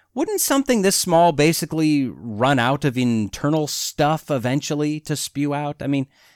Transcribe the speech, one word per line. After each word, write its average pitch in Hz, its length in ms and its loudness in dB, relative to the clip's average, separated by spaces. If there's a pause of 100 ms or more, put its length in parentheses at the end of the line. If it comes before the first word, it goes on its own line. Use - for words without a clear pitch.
(160)
wouldn't 359 240 -2
something 269 420 2
this 190 140 2
small 170 380 4
basically 151 720 2
run 110 500 0
out 131 280 0
of 123 120 0
internal 127 680 0
stuff - 640 -2
eventually 147 720 -2
to 147 160 -6
spew 143 360 -4
out? 147 280 -6
I 131 60 -6
mean, 139 200 0 (280)